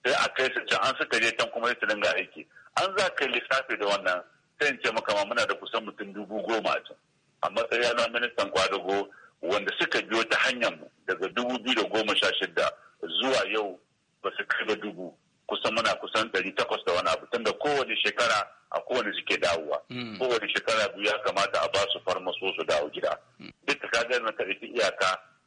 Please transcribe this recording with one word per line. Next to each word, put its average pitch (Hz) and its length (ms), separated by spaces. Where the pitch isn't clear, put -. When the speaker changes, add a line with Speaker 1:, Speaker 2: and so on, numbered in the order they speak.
Speaker 1:
Sai 123 100
a - 200
kai 131 200
su 113 120
can, - 160
an 131 180
suka 120 180
je 113 140
can 117 180
kuma 117 180
su 117 180
dinga 104 280
aiki. 92 320
An 190 200
za 190 140
ka 147 140
yi 127 80
lissafi 120 440
da 104 100
wannan, 92 360
sai 147 100
in 123 140
ce 117 80
maka 110 220
ma 101 100
muna 104 220
da 101 80
kusan 113 300
mutum 98 300
dubu 104 320
goma 104 280
a - 120
can. - 100
A 87 80
matsayin 117 460
na 117 120
ministan 117 420
kwadago 95 580
wanda 98 360
suka 120 240
biyo 110 220
ta - 140
hanyar 120 400
mu - 120
daga 92 220
dubu 123 300
biyu 120 160
da 110 100
goma 107 320
sha 98 180
shida 82 320
zuwa 120 500
yau 104 260
ba 98 140
su - 100
kai - 200
ba 107 80
dubu. 90 400
Kusan 107 260
muna 101 200
kusan 110 340
ɗari 95 260
takwas 113 300
da - 80
wani 87 160
abu, - 180
tunda 113 260
kowane 131 440
shekara 104 480
a 80 100
kowane 120 340
suke - 260
dawowa. 78 480
Speaker 2:
Mm. 120 300
Speaker 1:
Kowane 117 300
shekara 110 400
biyu 98 180
ya 107 120
kamata 98 440
a 85 60
ba 95 120
su - 120
farmaso 92 520
su 80 80
dawo 73 260
gida. - 260
Speaker 2:
Mm. - 100
Speaker 1:
Duk - 140
ka 117 240
ga 123 140
na 113 140
karfi 107 340
iyaka 92 520